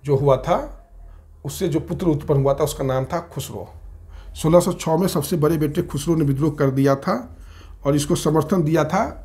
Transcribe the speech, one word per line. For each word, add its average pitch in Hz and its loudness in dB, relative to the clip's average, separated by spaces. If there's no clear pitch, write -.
जो 139 2
हुआ 135 4
था, - -4
उससे 165 -4
जो 151 0
पुत्र 175 -4
उत्पन्न 143 2
हुआ 139 4
था 151 0
उसका 139 -4
नाम 131 0
था 165 -4
खुसरो। 110 -10
सोलह 165 6
सौ 180 -2
छः 165 0
में 185 2
सबसे 165 -2
बड़े 151 2
बेटे 147 -2
खुसरो 165 -2
ने 156 2
विद्रोह 139 2
कर 143 0
दिया 135 4
था 214 -6
और 143 2
इसको 147 0
समर्थन 160 2
दिया 156 2
था 190 0